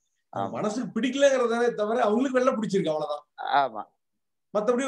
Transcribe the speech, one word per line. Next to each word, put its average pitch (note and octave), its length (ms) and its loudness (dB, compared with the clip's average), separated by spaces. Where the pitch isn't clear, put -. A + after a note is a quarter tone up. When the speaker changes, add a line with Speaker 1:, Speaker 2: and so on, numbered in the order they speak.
Speaker 1:
ஆமா. G2 160 -4
Speaker 2:
மனசுக்கு G#3 400 -4
பிடிக்கலங்கிறதானே B3 840 2
தவிர G#3+ 280 0
அவங்களுக்கு B3+ 380 2
வெள்ளை B3+ 140 2
பிடிச்சிருக்கு, F#3 380 0
அவ்வளவுதான். D3+ 320 -4
Speaker 1:
ஆமா. B2 300 0
Speaker 2:
மத்தபடி A#3+ 340 0